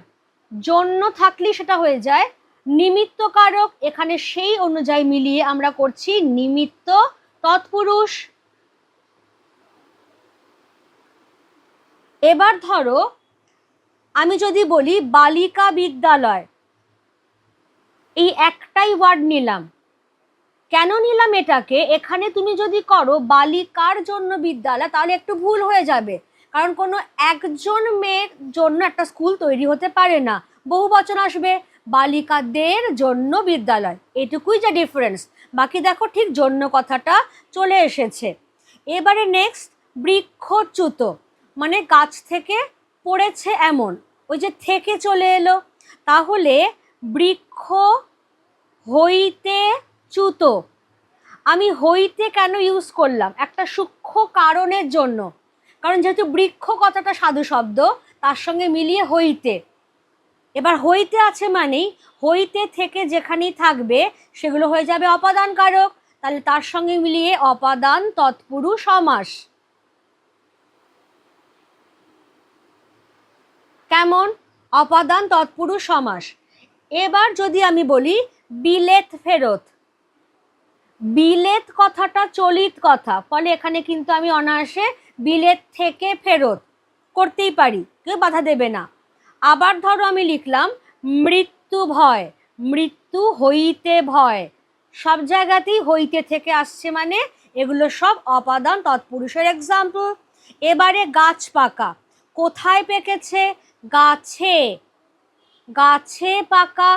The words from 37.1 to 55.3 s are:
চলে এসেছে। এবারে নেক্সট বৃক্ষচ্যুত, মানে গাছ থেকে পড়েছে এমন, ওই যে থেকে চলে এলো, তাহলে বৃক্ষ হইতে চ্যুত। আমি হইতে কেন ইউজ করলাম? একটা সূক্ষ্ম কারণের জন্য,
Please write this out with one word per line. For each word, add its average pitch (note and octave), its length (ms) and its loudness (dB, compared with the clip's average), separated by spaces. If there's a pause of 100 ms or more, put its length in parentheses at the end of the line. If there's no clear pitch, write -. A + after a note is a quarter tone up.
চলে F#4+ 200 2 (120)
এসেছে। A#3 400 -6 (580)
এবারে F#4 360 0 (160)
নেক্সট G#4+ 300 -4 (280)
বৃক্ষচ্যুত, F#4 1040 -2 (560)
মানে D#4 200 -2 (160)
গাছ D4+ 200 4 (180)
থেকে F4 260 -6 (500)
পড়েছে F#4+ 440 -4 (200)
এমন, A#3 220 -2 (380)
ওই D4+ 120 -6
যে G4 80 -4 (160)
থেকে F#4+ 260 -2 (140)
চলে F#4+ 220 2 (100)
এলো, F4+ 160 2 (540)
তাহলে D#4+ 460 2 (480)
বৃক্ষ D#4+ 640 -4 (1200)
হইতে F#4 720 2 (540)
চ্যুত। G4 300 -2 (1080)
আমি F#4 140 0 (160)
হইতে F#4+ 420 2 (120)
কেন F#4 160 2 (160)
ইউজ F#4+ 180 -2 (120)
করলাম? B3 320 0 (140)
একটা - 180 -6 (120)
সূক্ষ্ম - 420 -8 (240)
কারণের F4+ 460 2 (100)
জন্য, B3+ 220 0 (640)